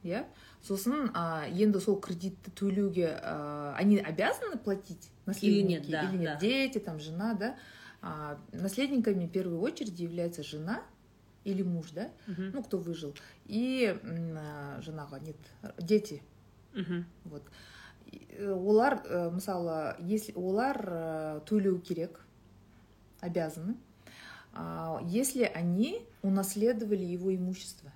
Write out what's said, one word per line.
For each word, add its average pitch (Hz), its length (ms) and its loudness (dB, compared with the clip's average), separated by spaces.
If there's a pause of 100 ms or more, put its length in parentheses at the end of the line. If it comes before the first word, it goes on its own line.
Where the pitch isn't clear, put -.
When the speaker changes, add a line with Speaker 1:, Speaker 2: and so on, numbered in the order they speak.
Speaker 1:
Иә? 196 220 -2 (380)
Сосын, 233 500 0
а, 160 340 -2
енді 196 320 6
сол 196 220 2
кредитті 185 500 -6
төлеуге, 190 720 2
а, 147 580 -4
они 202 200 8
обязаны 226 580 0
платить, 196 540 -6 (140)
наследники, 202 340 6
Speaker 2:
Или 190 80 6
нет, 151 220 0
да, 156 200 0
Speaker 1:
или 190 80 0
нет, 165 160 0
Speaker 2:
да. - 60 -2
Speaker 1:
дети, 254 400 2
там, 160 200 -6
жена, 170 360 -4
да? 196 200 -2 (460)
А, 151 360 -8 (160)
наследниками 208 760 2
в - 40 -6
первую 175 300 0
очередь 208 380 -4
является 170 440 -4
жена 160 380 -6 (640)
или 196 160 0
муж, 170 300 -2
да? 220 180 -6 (180)
Speaker 2:
Мгм. 190 260 -6
Speaker 1:
Ну, 269 100 -4
кто 190 160 -2
выжил. 160 340 -6 (320)
И, 240 580 2
м, 165 340 -4
а, 147 440 -8
жена, 156 260 -10 (140)
нет, 156 140 -10 (440)
дети. 208 420 4 (520)
Speaker 2:
Мгм. 175 320 -2 (200)
Speaker 1:
Вот. 147 180 -12 (960)
Э, 202 140 -2
олар, 214 540 6
э, 175 260 0
мысалы, 170 680 -2
если 208 340 -2
олар, 214 540 0
э, 160 580 -4
төлеу 196 340 4
керек, 175 400 -4 (1000)
обязаны, 170 540 -2 (800)
а, 165 520 -6
если 247 380 2
они 208 640 0 (160)
унаследовали 202 840 2
его 180 300 0
имущество. 180 640 -4